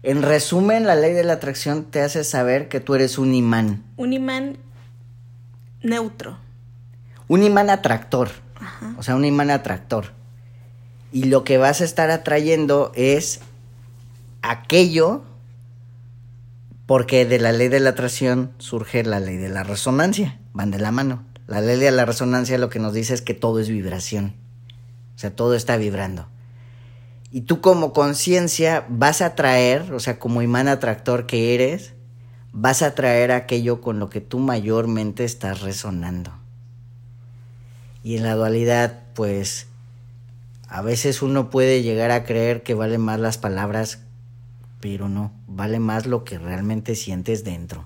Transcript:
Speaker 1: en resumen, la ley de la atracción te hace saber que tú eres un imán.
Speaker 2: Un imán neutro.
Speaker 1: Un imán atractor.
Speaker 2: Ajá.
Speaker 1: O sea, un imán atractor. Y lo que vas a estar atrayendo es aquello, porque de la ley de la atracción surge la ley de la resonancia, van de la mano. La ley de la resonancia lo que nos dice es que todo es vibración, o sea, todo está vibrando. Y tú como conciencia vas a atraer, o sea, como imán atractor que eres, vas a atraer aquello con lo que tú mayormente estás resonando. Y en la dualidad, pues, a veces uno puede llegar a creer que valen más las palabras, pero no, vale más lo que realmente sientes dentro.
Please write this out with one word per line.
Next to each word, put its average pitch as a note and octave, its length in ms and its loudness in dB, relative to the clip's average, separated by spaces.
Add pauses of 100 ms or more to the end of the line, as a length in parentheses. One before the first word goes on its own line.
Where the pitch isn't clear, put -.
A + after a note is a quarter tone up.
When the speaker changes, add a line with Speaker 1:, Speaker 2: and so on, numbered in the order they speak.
Speaker 1:
en C#3 200 0
resumen, F3+ 640 2
la F3 100 4
ley D#3 180 4
de F3 80 2
la E3+ 120 2
atracción D3 500 -4
te - 180 -4
hace D3 220 -2
saber C3 440 0
que C3 120 -4
tú C#3 160 0
eres B2+ 200 2
un C3 160 2
imán. A#2 520 2 (120)
Speaker 2:
Un B3+ 160 -4
imán C4 460 -4 (1200)
neutro. A3+ 560 -6 (880)
Speaker 1:
Un F3+ 140 6
imán G3+ 280 6
atractor. B2 600 0 (300)
Speaker 2:
Ajá. - 380 -14
Speaker 1:
O - 40 -12
sea, B2+ 140 -2
un C#3 80 2
imán C#3+ 260 2
atractor. A2+ 640 -4 (1000)
Y C3 120 -2
lo C3 200 4
que C3+ 120 4
vas C#3 240 4
a F3 40 2
estar E3 260 0
atrayendo D3+ 840 2
es C3+ 460 0 (1000)
aquello, D#3+ 800 2 (1600)
porque B2+ 400 4
de B2 120 2
la A2+ 140 2
ley B2 160 4
de C3+ 120 4
la C3+ 100 4
atracción B2+ 680 -2
surge A#2 460 -4
la G#2+ 160 -2
ley F#2+ 160 -6
de F#2+ 120 -6
la F#2+ 160 -6
resonancia, C3+ 760 -2 (140)
van G2+ 180 -4
de G2 80 -4
la G#2 140 -2
mano. B2+ 320 -4 (240)
La G#2 120 -4
ley A#2+ 180 2
de C#3 140 4
la B2+ 120 4
resonancia B2 540 0
lo B2 100 0
que A#2+ 120 -6
nos G#2+ 120 -2
dice A2+ 220 -2
es A#2+ 80 -6
que A#2+ 120 -6
todo A2+ 260 0
es G#2+ 80 -4
vibración, G2+ 680 -6 (800)
o - 40 -20
sea, G2+ 160 -10
todo A#2+ 200 2
está A#2+ 220 0
vibrando. G2 500 -4 (1040)
Y B2+ 120 -8
tú E3 180 -2
como E3+ 320 4
conciencia D#3+ 960 2
vas C3 320 2
a F3+ 60 2
atraer, C3+ 680 2
o A#2+ 80 -6
sea, A#2 180 -6
como A#2+ 240 -2
imán B2 240 2
atractor B2 600 0
que A#2 280 0
eres, C3 380 0 (600)
vas B2 300 0
a D3+ 40 2
atraer B2 440 2
aquello A#2+ 500 0
con A2 200 -4
lo G2+ 100 -4
que G#2 100 -8
tú - 200 -8
mayormente A2+ 840 -2
estás G2 360 -6
resonando. F2+ 720 -8 (1700)
Y A2+ 140 -4
en A2 80 -2
la A2 100 0
dualidad, A#2 640 2 (140)
pues, G2+ 520 -4 (1000)
a F#2+ 140 -10
veces A#2+ 400 -2
uno C3+ 280 0
puede C3 320 4
llegar A2+ 280 0
a A#2+ 140 0
creer A#2 400 -2
que A#2 100 -4
valen A2 260 -2
más A2 200 -2
las A2+ 180 -2
palabras, G#2 600 -6 (800)
pero G2+ 280 -8
no, G2+ 240 -6 (140)
vale G2+ 340 -6
más A2 260 -2
lo A#2+ 180 -2
que F#2+ 140 -12
realmente G2+ 580 -6
sientes G2+ 480 -6
dentro. E2+ 420 -10